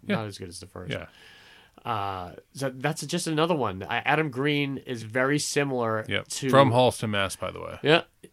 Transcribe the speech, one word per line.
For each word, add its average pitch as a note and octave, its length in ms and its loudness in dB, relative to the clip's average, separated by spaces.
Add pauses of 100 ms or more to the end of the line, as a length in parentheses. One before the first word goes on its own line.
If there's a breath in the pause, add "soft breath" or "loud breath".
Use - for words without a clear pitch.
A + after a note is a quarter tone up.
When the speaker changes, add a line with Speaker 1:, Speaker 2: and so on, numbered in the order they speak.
Speaker 1:
Yeah. G3+ 100 0
Speaker 2:
not A2 100 -4
as G2+ 120 -12
good F#2+ 100 -12
as F2 120 -16
the F#2 60 -16
first. F#2 260 -10
Speaker 1:
Yeah. F2 140 -8 (800 loud breath)
Speaker 2:
Uh, G2 480 -4 (220)
so C#3 160 -4
that's C#3 360 -4
just F3 200 -4
another E3 280 2
one. G2+ 280 -2
I, F#2+ 160 -4
Adam D3+ 320 2
Green C#3 480 -2
is A#2 240 -8
very C3 360 2
similar B2 680 0
Speaker 1:
Yep. G2 200 -2
Speaker 2:
to C3+ 220 -2
Speaker 1:
From C3+ 200 8
Halston, A#2+ 400 4
Mass, G2 260 0
by F#2 140 -6
the F2 100 -10
way. E2 220 -10
Speaker 2:
Yeah. D#3 200 6 (300)